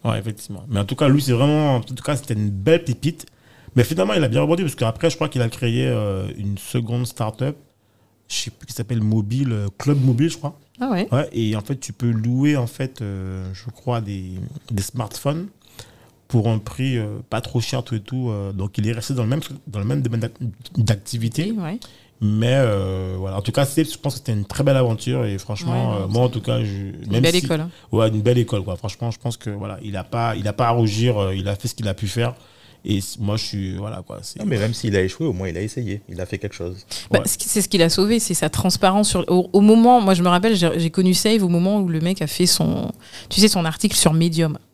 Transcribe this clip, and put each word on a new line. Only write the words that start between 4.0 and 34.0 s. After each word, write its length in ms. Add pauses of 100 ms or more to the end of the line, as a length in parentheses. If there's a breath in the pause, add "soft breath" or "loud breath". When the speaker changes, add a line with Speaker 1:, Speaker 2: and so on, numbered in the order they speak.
Speaker 1:
il 100
a 40
bien 120
rebondi, 220
parce 120
qu'après, 360
je 60
crois 120
qu'il 140
a 80
créé, 360
euh, 400 (120)
une 180
seconde 500
start-up, 500 (720)
je 80
sais 140
plus, 160
qui 60
s'appelle 300
Mobile, 500
euh, 140 (100)
Club 260
Mobile, 280
je 80
crois. 200 (220)
Speaker 2:
Ah 100
ouais. 220
Speaker 1:
Ouais, 200
et 240
en 40
fait, 180
tu 140
peux 180
louer, 460
en 100
fait, 360
euh, 500
je 180
crois, 300
des, 300 (400)
des 120
smartphones. 680 (840 loud breath)
Pour 160
un 80
prix, 400
euh, 220 (100)
pas 140
trop 180
cher, 240
tout 100
et 60
tout. 300
Euh, 220
donc, 260
il 100
est 40
resté 200
dans 100
le 60
même, 120 (260)
dans 140
le 40
même 160
domaine 200
d'ac-, 180 (400)
d'activité. 760
Speaker 2:
Oui, 80
ouais. 160 (440 loud breath)
Speaker 1:
Mais, 320
euh, 640
voilà. 180
En 60
tout 100
cas, 140
c'est, 180
je 140
pense 160
que 60
c'était 120
une 140
très 180
belle 140
aventure 480
et 100
franchement, 360
Speaker 2:
Ouais, 120
non, 80
Speaker 1:
euh, 140
Speaker 2:
c'est 80
Speaker 1:
moi, 100
en 60
tout 100
cas, 240
je, 80 (320)
Speaker 2:
une 80
Speaker 1:
même 100
Speaker 2:
belle 120
Speaker 1:
si 100
Speaker 2:
école, 160
hein. 100 (200 loud breath)
Speaker 1:
Ouais, 180
une 140
belle 160
école, 260
quoi. 120
Franchement, 340
je 80
pense 180
que, 140
voilà, 340
il 100
a 100
pas, 320
il 120
a 60
pas 140
à 20
rougir, 480
euh, 160
il 140
a 60
fait 140
ce 60
qu'il 120
a 60
pu 160
faire. 260 (520 soft breath)
Et 160
c-, 180
moi, 160
je 80
suis, 320
voilà, 300